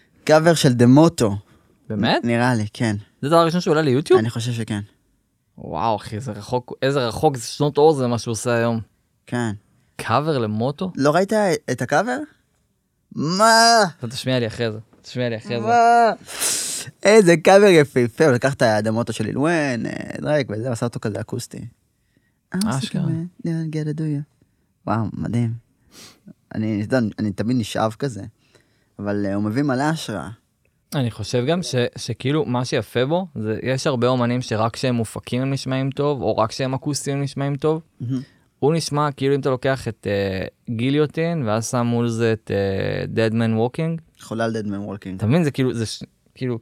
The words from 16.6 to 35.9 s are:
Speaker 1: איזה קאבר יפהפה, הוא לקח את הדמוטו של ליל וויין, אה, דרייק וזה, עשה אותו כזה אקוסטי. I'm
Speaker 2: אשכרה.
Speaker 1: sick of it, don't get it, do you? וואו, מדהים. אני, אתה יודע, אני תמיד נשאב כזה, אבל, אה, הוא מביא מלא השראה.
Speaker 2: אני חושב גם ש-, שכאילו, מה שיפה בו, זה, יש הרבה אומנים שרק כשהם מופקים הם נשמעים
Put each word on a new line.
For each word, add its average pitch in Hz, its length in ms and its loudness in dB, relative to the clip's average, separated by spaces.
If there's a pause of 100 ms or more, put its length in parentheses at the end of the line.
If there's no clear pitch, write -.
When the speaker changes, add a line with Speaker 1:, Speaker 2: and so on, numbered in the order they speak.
Speaker 1:
איזה 196 340 8
קאבר 196 280 8
יפהפה, 147 600 4
הוא 139 80 6
לקח 131 200 0
את - 80 -2
הדמוטו 110 520 0
של 110 100 -4
ליל 104 140 -4
וויין, 143 480 -2
אה, - 60 -6 (300)
דרייק 143 280 0
וזה, 110 220 -4
עשה 117 140 -4
אותו 117 140 -6
כזה 101 220 -6
אקוסטי. - 440 -10 (880)
I'm 196 140 -2
Speaker 2:
אשכרה. 131 320 -4
Speaker 1:
sick 180 40 -2
of 170 40 -2
it, 165 380 -6
don't 160 280 -4
get 151 200 -4
it, 151 40 -8
do - 20 -4
you? 147 200 -4 (640)
וואו, 107 260 -2
מדהים. 117 400 -2 (1000)
אני, 110 280 -2
אתה 117 140 -2
יודע, 117 100 2 (120)
אני 107 120 -2
תמיד 110 260 -2
נשאב 110 420 -2
כזה, 117 220 -6 (800)
אבל, 101 260 -2
אה, 98 100 -2
הוא 104 80 -2
מביא 107 200 -2
מלא 135 200 -2
השראה. 117 460 -4 (680)
Speaker 2:
אני 123 160 -2
חושב 120 360 -2
גם 170 160 0
ש-, - 120 -6 (220)
שכאילו, 135 480 -4
מה 123 200 -2
שיפה 123 400 -2
בו, 175 300 -2
זה, 110 280 -4
יש 131 240 -2
הרבה 123 200 2
אומנים 123 340 0
שרק 117 320 -2
כשהם 127 220 -2
מופקים 117 460 -4
הם 135 120 -2
נשמעים 135 380 -4